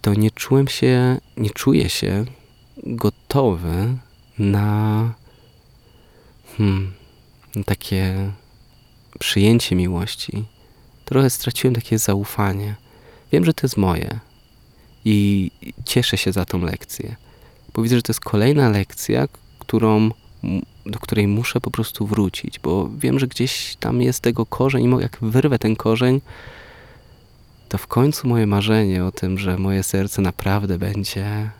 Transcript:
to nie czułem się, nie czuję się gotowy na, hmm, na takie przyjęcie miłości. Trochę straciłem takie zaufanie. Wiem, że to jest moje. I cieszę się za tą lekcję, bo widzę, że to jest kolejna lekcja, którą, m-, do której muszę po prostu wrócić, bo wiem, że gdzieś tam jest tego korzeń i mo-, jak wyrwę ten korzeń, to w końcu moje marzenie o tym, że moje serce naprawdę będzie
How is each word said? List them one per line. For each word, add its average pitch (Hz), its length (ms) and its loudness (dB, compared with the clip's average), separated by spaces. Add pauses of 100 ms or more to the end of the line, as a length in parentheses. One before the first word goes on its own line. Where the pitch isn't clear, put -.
to 104 120 2
nie 107 180 2
czułem 135 360 2
się, 127 500 2 (200)
nie 107 120 0
czuję - 400 2
się 98 360 -2 (580)
gotowy 104 1120 -2 (420)
na, 107 760 0 (1400)
hmm, 95 360 0 (640)
na 101 80 -6
takie 95 680 -2 (880)
przyjęcie 104 560 2
miłości. 92 680 -4 (600)
Trochę 135 240 4
straciłem 127 460 0
takie 113 240 0
zaufanie. 101 760 -2 (560)
Wiem, 165 140 4
że 165 80 4
to - 140 -2
jest - 100 -2
moje. 95 420 0 (840)
I 101 460 4 (340)
cieszę - 320 0
się - 140 0
za 92 140 0
tą 90 160 -2
lekcję, - 540 -8 (580)
bo - 80 -2
widzę, 117 140 2
że 120 60 4
to - 100 -4
jest - 80 -2
kolejna 127 500 4
lekcja, 107 580 0 (320)
którą, 110 520 2 (320)
m-, 92 180 -2 (240)
do 104 140 -8
której 104 280 0
muszę 117 340 0
po 101 100 -6
prostu - 360 -4
wrócić, 101 520 -2
bo 87 380 0
wiem, 135 220 0
że 131 80 0
gdzieś - 520 -4
tam 120 220 -2
jest 127 180 0
tego 117 260 0
korzeń 131 380 0
i 120 40 4
mo-, 127 120 4
jak - 220 -4
wyrwę 123 380 2
ten 110 160 0
korzeń, 123 460 2 (1500)
to - 80 -4
w - 100 -6
końcu 135 400 0
moje 117 200 2
marzenie 101 580 2
o 95 60 -2
tym, 92 260 -4
że 95 200 -2
moje 95 260 0
serce 98 380 -2
naprawdę 95 560 0
będzie 101 720 -4 (100)